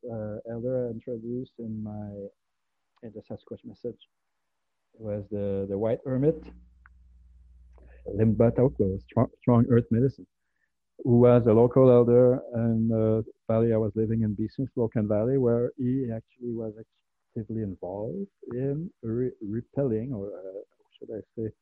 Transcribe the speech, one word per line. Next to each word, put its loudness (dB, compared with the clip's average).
uh, -8
elder -4
I -8
introduced -10
in -10
my, -10
in -16
the -14
Sasquatch -16
Message -12
was -8
the, -4
the -4
White -2
Hermit, 0
Limbatok, 2
who 2
was -8
strong, 0
strong 4
earth 4
medicine, -2
who 4
was 8
a 6
local 6
elder 6
in 0
the 0
valley 2
I 2
was -2
living 0
in, 0
B -4
C, -6
Slocan -2
Valley, 0
where 0
he -4
actually -12
was -8
actively -12
involved -8
in -6
re-, -4
repelling, -4
or, -8
uh, -12
should -16
I -10
say -6